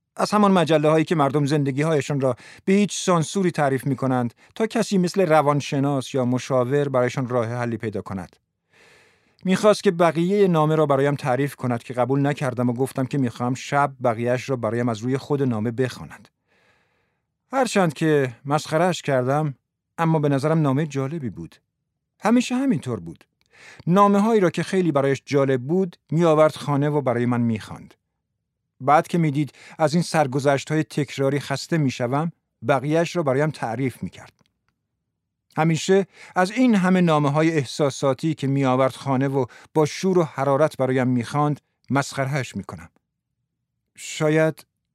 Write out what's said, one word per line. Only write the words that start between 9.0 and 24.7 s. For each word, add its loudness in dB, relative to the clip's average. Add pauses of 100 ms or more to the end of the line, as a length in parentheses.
می‌خواست 4
که 4
بقیه 2
نامه 2
را 4
برایم 2
تعریف -2
کند -4
که -14
قبول 0
نکردم -2
و -4
گفتم -4
که -4
می‌خواهم -4
شب -2 (120)
بقیه‌اش -2
را -2
برایم -2
از -4
روی -4
خود -4
نامه -2
بخواند. -6 (1200)
هرچند 2
که 0
مسخره‌اش -2
کردم، -2 (440)
اما 2
به 0
نظرم 0
نامه 0
جالبی -6
بود. -16 (640)
همیشه 0
همینطور -4
بود. -16 (640)
نامه‌هایی 4
را 4
که -6
خیلی 0